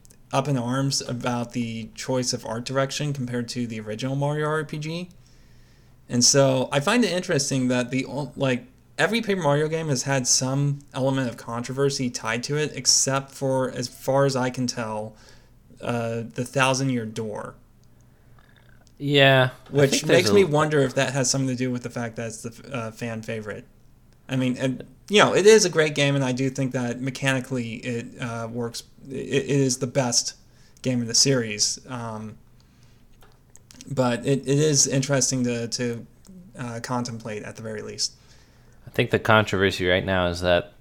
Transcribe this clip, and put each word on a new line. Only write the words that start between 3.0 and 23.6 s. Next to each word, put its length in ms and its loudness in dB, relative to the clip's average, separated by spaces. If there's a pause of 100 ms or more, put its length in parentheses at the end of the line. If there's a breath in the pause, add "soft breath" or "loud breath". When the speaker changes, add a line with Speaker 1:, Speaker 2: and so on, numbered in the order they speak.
Speaker 1:
compared 360 -4
to 200 -4
the 120 -8
original 360 -4
Mario 320 -2
R 160 -2
P 140 -8
G. 300 -8 (1000 soft breath)
And 160 2
so 480 6
I 80 2
find 240 4
it 80 0
interesting 560 0
that 220 0
the 160 -2
o-, 300 -6
like, 280 0 (340)
every 240 2
Paper 180 0
Mario 280 2
game 200 -2
has 140 0
had 240 0
some 540 0 (120)
element 380 0
of 60 -12
controversy 760 -2
tied 340 -4
to 120 -4
it, 180 -2
except 560 2
for, 400 -2
as 180 -6
far 380 2
as 100 2
I 140 0
can 160 -4
tell, 480 -6 (680 soft breath)
uh, 420 -4 (120)
the 100 -4
Thousand 460 2
Year 160 -2
Door. 480 -8 (1400 soft breath)
Speaker 2:
Yeah, 520 6 (180)
I 40 -14
Speaker 1:
Which 200 6
Speaker 2:
think 100 0
there's 160 6
Speaker 1:
makes 120 4
Speaker 2:
a 40 4
Speaker 1:
me 80 10
Speaker 2:
l- 60 4
Speaker 1:
wonder 320 2
if 140 2
that 180 2
has 180 0
something 180 0
to 80 -2
do 140 -2
with 140 -6
the 60 -8
fact 260 -8
that 100 -6
it's 160 -12
the 80 -10
f-, 240 -18
uh, 160 -6
fan 320 -8
favorite. 420 -8 (640)